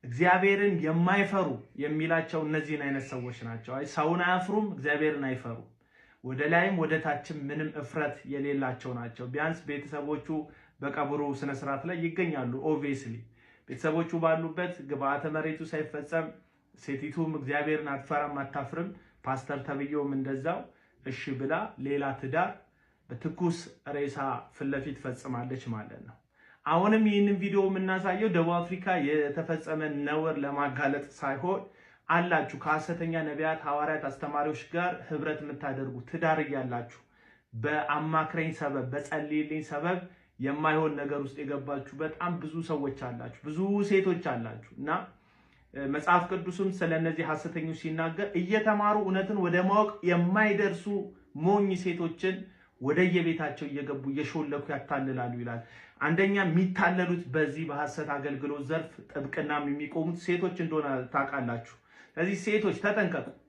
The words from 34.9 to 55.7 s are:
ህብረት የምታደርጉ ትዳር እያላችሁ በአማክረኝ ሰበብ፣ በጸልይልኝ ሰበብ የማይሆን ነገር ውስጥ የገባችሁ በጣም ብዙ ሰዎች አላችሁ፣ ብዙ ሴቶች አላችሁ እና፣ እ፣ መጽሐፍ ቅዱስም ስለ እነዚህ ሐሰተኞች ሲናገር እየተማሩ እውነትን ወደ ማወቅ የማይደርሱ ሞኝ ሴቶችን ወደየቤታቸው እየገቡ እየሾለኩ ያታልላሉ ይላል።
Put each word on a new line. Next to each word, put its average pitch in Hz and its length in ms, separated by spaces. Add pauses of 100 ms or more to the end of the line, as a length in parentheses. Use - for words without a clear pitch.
ህብረት 151 360
የምታደርጉ 135 640
ትዳር 160 360
እያላችሁ 127 600 (520)
በአማክረኝ 156 1040
ሰበብ፣ 139 340
በጸልይልኝ 151 760
ሰበብ 170 360 (400)
የማይሆን 156 540
ነገር 143 260
ውስጥ - 160
የገባችሁ 139 600
በጣም 156 400
ብዙ - 160 (100)
ሰዎች 139 380
አላችሁ፣ 120 420
ብዙ 151 140 (260)
ሴቶች 190 420
አላችሁ 113 480
እና፣ 139 160 (840)
እ፣ 139 140
መጽሐፍ 170 380
ቅዱስም 185 460
ስለ 165 240
እነዚህ 165 300
ሐሰተኞች 160 520
ሲናገር 165 580
እየተማሩ 208 600
እውነትን 190 400
ወደ 175 240
ማወቅ 208 280 (140)
የማይደርሱ 185 800 (520)
ሞኝ 196 400
ሴቶችን 175 600 (440)
ወደየቤታቸው 160 840
እየገቡ 139 400
እየሾለኩ 143 640
ያታልላሉ 135 680
ይላል። 117 240 (400)